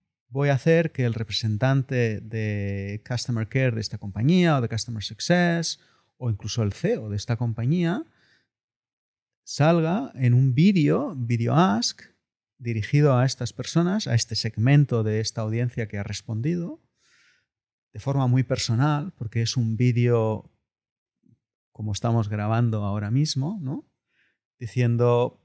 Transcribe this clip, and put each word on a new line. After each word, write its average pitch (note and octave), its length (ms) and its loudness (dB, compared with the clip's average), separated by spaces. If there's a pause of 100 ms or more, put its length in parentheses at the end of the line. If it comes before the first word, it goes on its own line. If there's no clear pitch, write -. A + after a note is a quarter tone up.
(300)
voy C#3 180 0
a C#3 60 4
hacer E3 400 2
que B2+ 100 -2
el A#2 120 0
representante A2+ 1040 0
de G#2 840 -4
Customer A#2 440 -4
Care C3 220 0
de A2+ 100 -6
esta G#2+ 160 -8
compañía D3 600 2
o B2+ 40 0
de A2+ 80 -2
Customer A2+ 340 -6
Success E3+ 760 0 (340)
o B2 140 -4
incluso A2 340 -4
el G2+ 80 0
C G#3 220 -2
E G3+ 40 -2
O A2 120 -10
de G#2 80 -4
esta A#2 180 -4
compañía D#3+ 680 -2 (1400)
salga E3 720 0
en B2 180 2
un C3 200 4
vídeo, F3 600 2
Video A#2+ 400 -2
Ask, G3 460 0 (580)
dirigido B2 580 2
a B2 80 4
estas - 280 -4
personas, F3+ 520 -2
a B2 80 -2
este A2+ 220 0
segmento A#2+ 680 2
de G#2+ 200 0
esta A2+ 200 -6
audiencia A2+ 460 -4
que G#2 100 -10
ha G2+ 60 -6
respondido, D#3+ 800 -6 (1080)
de G#2+ 80 -14
forma C3+ 280 0
muy B2 160 4
personal, C#3+ 720 0
porque A#2 240 -4
es A2+ 160 -2
un A2+ 200 -2
vídeo A#2+ 720 2 (1200)
como G#2+ 220 -8
estamos A#2 360 -2
grabando G#2+ 540 0
ahora G#2 260 -4
mismo, D3 540 -2
¿no? D3+ 260 -10 (720)
Diciendo, A#2+ 840 2